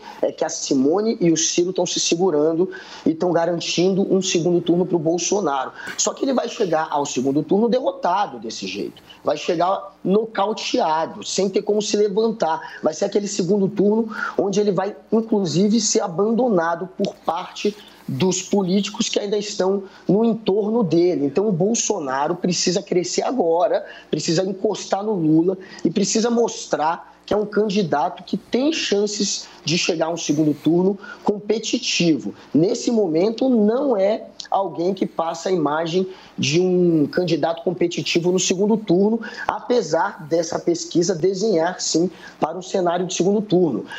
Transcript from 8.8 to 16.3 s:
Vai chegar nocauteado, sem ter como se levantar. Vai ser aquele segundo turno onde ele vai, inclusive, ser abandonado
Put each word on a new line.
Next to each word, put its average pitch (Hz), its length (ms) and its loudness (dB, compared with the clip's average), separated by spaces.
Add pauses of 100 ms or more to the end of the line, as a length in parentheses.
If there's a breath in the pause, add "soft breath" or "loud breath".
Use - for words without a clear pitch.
Vai 147 140 0
chegar 175 680 -2
nocauteado, 202 1200 0
sem 190 240 0
ter 196 120 0
como 208 200 0
se 208 140 -2
levantar. 208 880 0
Vai 156 100 0
ser 196 120 -4
aquele 202 240 0
segundo 196 400 0
turno 220 440 2 (240 loud breath)
onde 196 220 0
ele 202 140 2
vai, 190 200 -2 (160)
inclusive, 208 680 2
ser - 220 0
abandonado 190 960 0